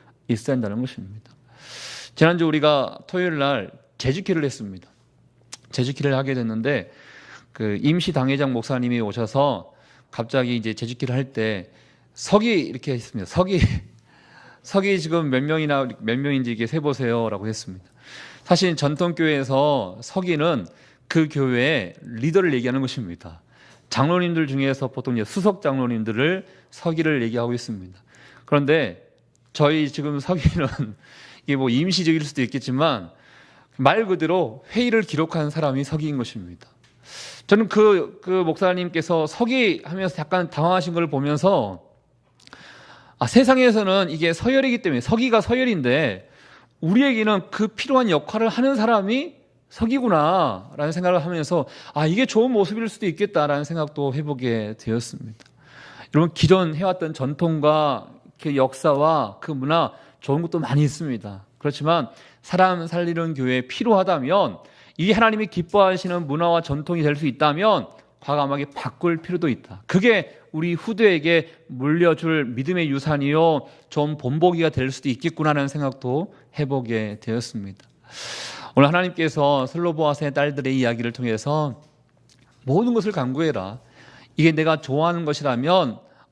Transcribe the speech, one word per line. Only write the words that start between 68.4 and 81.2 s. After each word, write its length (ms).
바꿀 440
필요도 300
있다. 380
그게 540
우리 220
후대에게 800
물려줄 800
믿음의 440
유산이요, 800
좀 280
본보기가 520
될 220
수도 180
있겠구나라는 580
생각도 640
해보게 600
되었습니다. 680
오늘 120
하나님께서 760
슬로보아스의 720
딸들의 420
이야기를 340
통해서 720